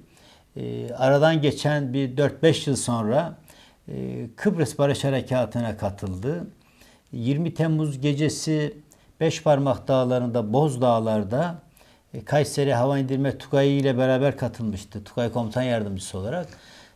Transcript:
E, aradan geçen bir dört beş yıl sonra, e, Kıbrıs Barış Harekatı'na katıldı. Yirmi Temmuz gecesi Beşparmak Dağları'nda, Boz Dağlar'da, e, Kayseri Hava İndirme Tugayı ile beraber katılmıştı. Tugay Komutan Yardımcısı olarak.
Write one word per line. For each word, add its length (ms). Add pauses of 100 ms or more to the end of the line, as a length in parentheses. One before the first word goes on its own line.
(560)
E, 380
aradan 480
geçen 520
bir 240
dört 260
beş 240
yıl 80
sonra, 640 (500)
e, 480
Kıbrıs 440
Barış 240
Harekatı'na 760
katıldı. 680 (640)
Yirmi 420
Temmuz 480
gecesi 720 (460)
Beşparmak 680
Dağları'nda, 640
Boz 280
Dağlar'da, 800 (520)
e, 120
Kayseri 480
Hava 260
İndirme 380
Tugayı 400
ile 200
beraber 400
katılmıştı. 640
Tugay 280
Komutan 320
Yardımcısı 540
olarak. 300 (480)